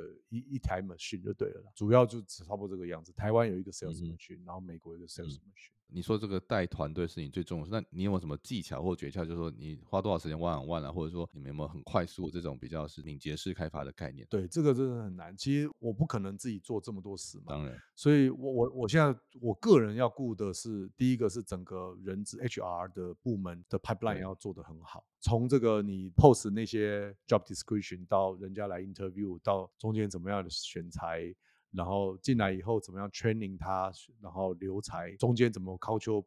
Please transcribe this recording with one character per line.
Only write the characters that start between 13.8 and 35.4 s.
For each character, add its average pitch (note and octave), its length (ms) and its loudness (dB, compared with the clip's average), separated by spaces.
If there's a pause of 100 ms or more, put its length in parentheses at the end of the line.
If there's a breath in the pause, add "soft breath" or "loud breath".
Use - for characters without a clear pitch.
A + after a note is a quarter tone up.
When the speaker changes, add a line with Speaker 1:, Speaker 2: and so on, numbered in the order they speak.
Speaker 2:
的 C2+ 80 -10
概 D2 180 -8
念？ C2+ 180 -16
Speaker 1:
对， F#2+ 200 -2
这 E3 120 -2
个 D3 140 6
真 C3 140 2
的 A#2+ 160 -4
很 F#2+ 100 -6
难。 F2+ 220 -14
其 C#3 240 2
实 D3 180 -2
我 A#2 140 -2
不 A#2 120 2
可 B2 140 0
能 G2 180 -4
自 B2+ 120 -8
己 G#2 100 -4
做 G#2+ 220 -4
这 A#2+ 100 -10
么 G2 100 -8
多 G2 160 -10
事 - 220 -12
嘛， F#2+ 100 -18
Speaker 2:
当 D2 160 -4
然。 B1+ 140 -8 (160)
Speaker 1:
所 - 180 6
以 C#3 180 10
我， C3+ 220 -4
我， B2 180 4
我 B2+ 180 -2
现 C#3 100 6
在， C#3+ 180 6 (240)
我 A2+ 140 2
个 G3+ 240 8
人 G#2+ 160 4
要 A#2+ 140 4
顾 A#2 260 -4
的 G2 180 -2
是， G2+ 440 -6
第 B2+ 160 4
一 B2 40 2
个 A2+ 120 4
是 G#2 140 -4
整 F#2 220 -6
个 F#2 380 -8
人 F#2+ 220 -6
资 A2 160 -12
H A#2+ 200 -4
R F2+ 280 -4
的 F2+ 340 -8
部 A#2 140 0
门 F2 320 -6
的 G2 100 -2
pipeline G#2 420 -2
要 F#2 140 -6
做 F#2+ 180 -8
得 D#2+ 120 -14
很 D#2+ 180 -16
好。 - 220 -16 (160)
Speaker 2:
对。 - 100 0
Speaker 1:
从 A#2 180 4
这 C3 120 6
个 A2 200 6
你 F#2+ 300 -2
post A2+ 400 8
那 A2 160 0
些 G#2 480 0 (140)
job G#2 180 6
description， F#2 600 -4
到 G2 280 4
人 F#2+ 160 -10
家 G2+ 140 -6
来 F#2 140 -6
interview， F#2+ 640 -6
到 F#2+ 340 2
中 A2 160 0
间 G#2+ 160 2
怎 F#2 100 -6
么 F2+ 80 -6
样 G2+ 140 0
的 E2+ 80 -10
选 E2+ 400 -8
材， E2 420 -4 (380)
然 F#2 140 -4
后 F#2+ 340 0
进 C3 180 2
来 G2+ 160 4
以 F#2 100 -4
后 A2 180 0
怎 F#2 120 -10
么 F#2+ 80 -8
样 G2+ 100 -6
training A2 480 0
他， F#2+ 320 -2 (300)
然 G2 100 -14
后 F#2+ 240 0
留 F#2+ 260 -4
才， F2 360 -6
中 B2 180 4
间 A#2 180 4